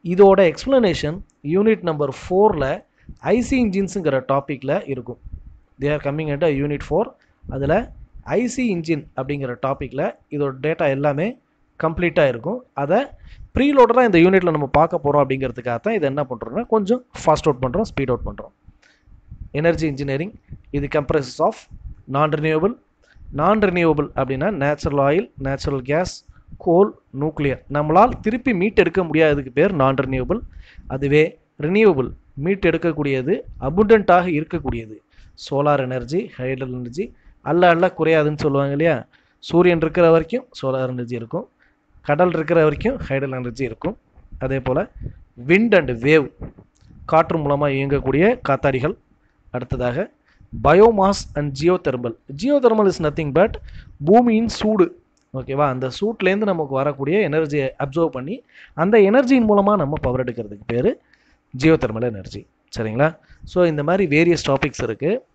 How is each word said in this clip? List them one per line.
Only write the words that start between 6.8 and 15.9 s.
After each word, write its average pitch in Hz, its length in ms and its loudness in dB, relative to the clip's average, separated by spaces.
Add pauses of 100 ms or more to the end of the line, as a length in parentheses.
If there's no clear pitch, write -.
four. 180 160 0 (500)
அதுல 139 200 -2 (640)
ஐ - 20 0 (140)
சி 254 100 -4 (100)
இன்ஜின் 160 300 -4 (140)
அப்படிங்கிற 135 360 -6 (120)
டாப்பிக்கில் 139 400 -4 (280)
இதோட 143 180 -2 (140)
டேட்டா 160 300 -2
எல்லாமே 147 300 -2 (580)
கம்ப்ளீட்டா 165 480 0
இருக்கும். 156 280 -6 (220)
அதை 170 180 2 (560)
ப்ரீலோடராக 247 540 4
இந்த 170 140 6
யூனிட்ல 180 320 4
நம்ம 143 120 -2 (100)
பார்க்க 160 260 0
போறோம் 143 200 2
அப்படிங்கிறதுக்காக 123 600 -4
தான் 220 120 -2